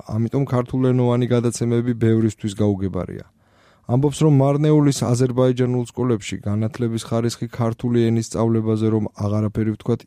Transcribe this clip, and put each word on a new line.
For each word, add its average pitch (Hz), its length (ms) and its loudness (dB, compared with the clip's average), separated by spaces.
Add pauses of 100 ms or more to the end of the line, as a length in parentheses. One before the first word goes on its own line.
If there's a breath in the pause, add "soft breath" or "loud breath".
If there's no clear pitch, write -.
ამიტომ 113 380 -2
ქართულენოვანი 123 840 0
გადაცემები 120 640 0
ბევრისთვის 113 600 0
გაუგებარია. 98 720 -2 (640 soft breath)
ამბობს, 139 300 0
რომ 151 160 4
მარნეულის 143 640 4
აზერბაიჯანულ 123 880 0
სკოლებში 117 520 -4
განათლების 110 640 -4
ხარისხი 117 440 -4
ქართული 117 560 -2
ენის 113 240 0
სწავლებაზე 110 600 0
რომ 110 240 2
აღარაფერი 107 600 -2
ვთქვათ, 117 360 -4